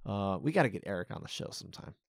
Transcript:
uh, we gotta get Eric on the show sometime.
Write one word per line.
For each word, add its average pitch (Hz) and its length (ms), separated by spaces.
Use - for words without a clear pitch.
uh, 98 360
we 156 120
gotta 151 160
get 95 160
Eric 90 260
on - 100
the - 60
show - 240
sometime. - 420